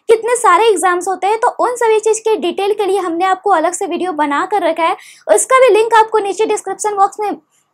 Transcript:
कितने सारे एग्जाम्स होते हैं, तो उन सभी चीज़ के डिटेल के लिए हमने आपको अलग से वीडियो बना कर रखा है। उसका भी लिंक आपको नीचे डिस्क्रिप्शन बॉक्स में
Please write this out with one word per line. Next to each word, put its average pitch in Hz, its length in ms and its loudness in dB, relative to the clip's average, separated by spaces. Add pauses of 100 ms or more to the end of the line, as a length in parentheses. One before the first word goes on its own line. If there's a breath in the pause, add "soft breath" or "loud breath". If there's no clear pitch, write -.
कितने 453 280 2
सारे 427 320 4
एग्जाम्स 359 400 0
होते 370 180 -4
हैं, 440 140 0
तो - 200 0
उन 480 160 -2
सभी 440 240 2
चीज़ 427 200 -2
के 440 180 0
डिटेल 370 360 -2
के 415 120 -4
लिए 370 140 -2
हमने 349 260 -4
आपको 381 260 -2
अलग 330 200 0
से 311 140 -6
वीडियो 349 280 -4
बना 294 320 -2
कर 392 160 -2
रखा 320 220 -2
है। 349 120 0 (300 loud breath)
उसका 523 340 2
भी 508 140 6
लिंक 440 200 2
आपको 440 260 4
नीचे 403 260 -2
डिस्क्रिप्शन 415 500 -4
बॉक्स 392 240 0
में 415 100 -4 (440)